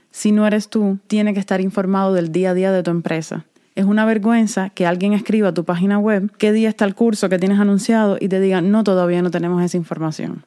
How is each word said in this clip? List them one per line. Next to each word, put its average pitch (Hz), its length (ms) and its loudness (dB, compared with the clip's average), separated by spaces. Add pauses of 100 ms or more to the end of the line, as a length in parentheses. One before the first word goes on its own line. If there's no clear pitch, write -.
(100)
Si - 200 -2
no 214 160 2
eres 208 220 0
tú, 196 380 0
tiene 208 260 0
que 196 80 -2
estar 190 220 -2
informado 190 500 0
del 170 200 0
día 185 180 0
a 180 40 0
día 190 180 0
de 185 100 0
tu 175 80 -2
empresa. 165 560 -4 (300)
Es 190 100 0
una 214 180 2
vergüenza 220 640 0
que - 160 -4
alguien 180 300 0
escriba 208 340 0
a 175 60 -2
tu 170 100 -2
página 190 340 0
web 208 380 0
qué 214 160 2
día 220 160 2
está 214 160 0
el 196 100 -2
curso 214 360 0
que 185 80 0
tienes 196 220 2
anunciado 208 600 2
y 196 80 -2
te 190 120 0
diga, 190 200 2
"No, 202 240 2
todavía 180 380 2
no 180 80 0
tenemos 175 320 -2
esa 180 160 -2
información". 160 680 -8